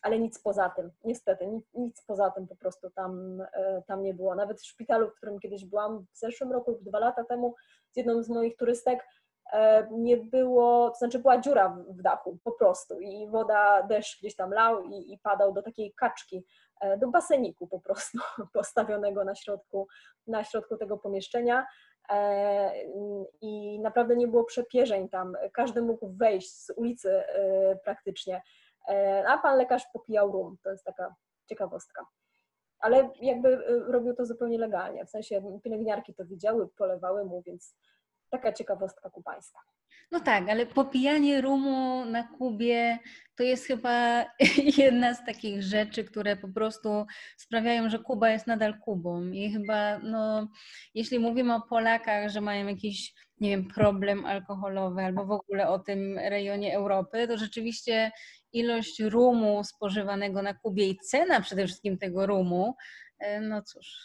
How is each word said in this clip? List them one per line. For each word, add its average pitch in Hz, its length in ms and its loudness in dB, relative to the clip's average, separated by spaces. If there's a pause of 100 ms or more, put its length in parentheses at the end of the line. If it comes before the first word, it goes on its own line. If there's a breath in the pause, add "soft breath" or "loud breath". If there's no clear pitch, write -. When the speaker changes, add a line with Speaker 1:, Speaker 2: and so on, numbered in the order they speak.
Speaker 1:
ale 220 160 0
nic 226 240 -4
poza 196 260 0
tym, 175 220 -8 (140)
niestety, 202 420 -2
ni-, 220 160 -8 (120)
nic 240 320 -8
poza 196 240 0
tym 190 180 -10
po 185 80 -20
prostu 185 340 -10
tam, 185 500 -10
e, 190 460 -4
tam 196 160 -6
nie 190 120 -4
było. 180 200 -2
Nawet 202 260 -4
w - 60 -20
szpitalu, 226 440 0
w - 40 -20
którym 208 240 -12
kiedyś 196 260 -12
byłam 208 480 -4
w - 60 -20
zeszłym 247 340 -6
roku 247 180 -2
lub 226 120 -6
dwa 196 160 -6
lata 233 260 0
temu 240 300 -2 (360 soft breath)
z - 60 -10
jedną 233 260 0
z 220 60 -8
moich 233 280 0
turystek, 247 500 0 (460 soft breath)
e, 220 380 8
nie 233 260 4
było, 240 760 6
to 233 40 -10
znaczy 247 240 -2
była 247 220 8
dziura 233 280 4
w, 180 280 -10
w 180 60 -18
dachu 175 420 -2
po - 80 -4
prostu - 480 2
i 202 280 -10
woda, 208 540 6
deszcz 214 380 -2
gdzieś 208 160 -10
tam 185 140 -4
lał 220 320 4
i, 190 300 -12
i 202 60 -20
padał 202 340 2
do 196 100 -4
takiej 214 320 -10
kaczki, - 500 -4 (360 soft breath)
e, 196 180 0
do 247 100 0
baseniku 240 580 0
po 180 140 -10
prostu - 380 -6 (200)
<laughs> 196 160 -12
postawionego 208 680 -2
na 196 100 -6
środku, 196 540 -8 (380 soft breath)
na 220 180 -4
środku 220 320 -8
tego 208 220 -6
pomieszczenia. 240 680 -2 (440 loud breath)
E, 202 640 2 (680)
i 208 400 -8
naprawdę 233 360 2
nie 240 120 2
było 233 160 4
przepierzeń 233 640 0
tam. 185 280 -6 (160)
Każdy 233 300 0
mógł 226 260 -4
wejść 190 560 0
z - 120 -16
ulicy, 233 340 -4
e, 190 760 2
praktycznie. 190 580 -6 (460 soft breath)
E, 196 400 2
a 277 100 6
pan 277 200 4
lekarz 247 240 2 (100)
popijał 208 400 0
rum. 190 300 -6
To 196 80 -6
jest 196 140 -12
taka 185 300 -10 (340)
ciekawostka. - 580 -10 (720)
Ale 247 320 4 (100)
jakby, 247 280 2
e, 240 300 2 (140)
robił 247 220 0
to 247 120 -4
zupełnie 233 320 -4
legalnie. 196 480 -4
W - 40 -20
sensie 202 540 -8
pielęgniarki 214 500 -6
to 190 100 -12
widziały, 196 440 -2
polewały 185 560 -4
mu, 180 180 -10
więc 175 340 -18 (540)
taka 247 220 -2
ciekawostka 190 580 -8
kubańska. - 500 -18 (500 soft breath)
Speaker 2:
No 339 100 -2
tak, 208 280 2
ale 226 180 0
popijanie 277 720 2
rumu 262 640 0
na 233 180 -4
Kubie 233 760 0 (360 loud breath)
to - 80 -2
jest 254 240 0
chyba 240 580 2 (140)
<laughs> 277 400 6
jedna 247 360 6
z - 100 -16
takich 202 380 -6
rzeczy, 214 420 -2
które 208 320 -4
po 196 120 -14
prostu 214 580 -2 (300 loud breath)
sprawiają, 226 540 0
że 226 80 -2
Kuba 226 320 2
jest 220 160 -2
nadal 214 320 0
Kubą. 175 520 -4
I 202 220 -4
chyba, 208 460 -2
no, 220 500 -2 (460 loud breath)
jeśli 226 240 -2
mówimy 233 360 2
o 226 60 0
Polakach, 226 720 0
że 208 100 -4
mają 202 260 -2
jakiś, 202 480 -8 (260 soft breath)
nie 208 100 0
wiem, 190 180 -2
problem 202 580 2
alkoholowy 190 760 -4
albo 190 240 -4
w 190 40 -6
ogóle 202 380 -2
o 185 100 0
tym 196 400 -6
rejonie 202 580 -4
Europy, 202 520 -2
to 226 100 -2
rzeczywiście 220 720 -2 (420 loud breath)
ilość 233 480 -2
rumu 214 640 4
spożywanego 202 800 -4
na 196 120 -4
Kubie 196 340 0
i 190 100 -2
cena 302 420 2
przede 190 260 -2
wszystkim 185 320 -4
tego 190 280 -2
rumu, 190 500 0 (420 loud breath)
e, 208 220 -6
no 214 220 -6
cóż - 240 -20 (180)